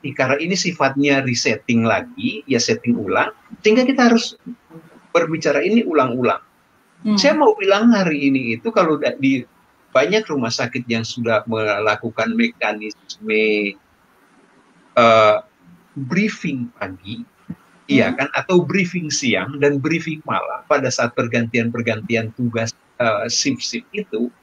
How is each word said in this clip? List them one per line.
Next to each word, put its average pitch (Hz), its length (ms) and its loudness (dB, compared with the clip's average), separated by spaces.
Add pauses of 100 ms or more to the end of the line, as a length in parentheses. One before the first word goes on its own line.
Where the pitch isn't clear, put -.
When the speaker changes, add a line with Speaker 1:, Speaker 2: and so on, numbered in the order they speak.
(120)
Speaker 1:
Karena 135 240 0
ini 165 160 -4
sifatnya 139 720 0
resetting 117 640 0
lagi, 110 560 -4
ya 127 160 -4
setting 117 400 -2
ulang, 98 320 -2 (320)
sehingga 247 240 4
kita 247 240 4
harus - 240 0 (800)
berbicara 156 480 0
ini 214 240 4
ulang-ulang. 123 560 0 (560)
Speaker 2:
Hmm. 208 160 0
Speaker 1:
Saya 302 240 2
mau 302 160 6
bilang 202 320 4
hari 165 400 2
ini 120 320 0
itu 226 80 -4
kalau 165 320 2
da-, 131 160 -2
di 135 320 0 (480)
banyak 185 320 2
rumah 131 240 -2
sakit 123 320 -6
yang 117 240 -4
sudah 113 400 0
melakukan 110 880 -2
mekanisme, 107 1400 -2 (1200)
eh, 113 440 6 (580)
briefing 139 840 -4
pagi, 95 480 -12 (640)
iya 110 240 2
Speaker 2:
Hmm. - 60 -6
Speaker 1:
kan, 139 160 -4
atau 175 260 2
briefing 175 480 -4
siang 117 480 -2
dan 143 240 2
briefing 156 480 -4
malam - 400 -4
pada 135 220 2
saat 120 260 -2
pergantian-pergantian 117 1200 -2
tugas, 113 400 -4 (240)
eh, 110 300 0
shift-shift - 640 -4
itu 120 340 -4 (140)